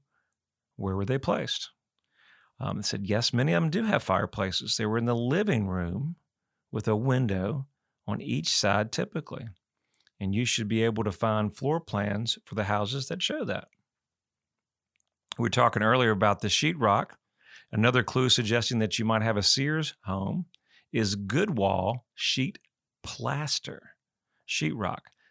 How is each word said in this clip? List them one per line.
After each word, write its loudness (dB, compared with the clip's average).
where -2
were -2
they 0
placed? -4
Um, -4
it -6
said, -4
yes, 0
many 2
of 4
them 0
do 0
have 2
fireplaces. -2
They 0
were 0
in 0
the 2
living 0
room -2
with -4
a 2
window 0
on -4
each -4
side 2
typically. -6
And -2
you 0
should -2
be 2
able 2
to 0
find 0
floor -2
plans -2
for -10
the 0
houses -2
that -6
show -2
that. -4
We -2
were 2
talking 4
earlier 4
about 4
the -2
sheetrock. 2
Another 4
clue 2
suggesting 2
that 0
you -2
might 2
have 2
a 0
Sears 0
home -4
is 0
Goodwall 0
sheet -2
plaster, -6
sheetrock. -2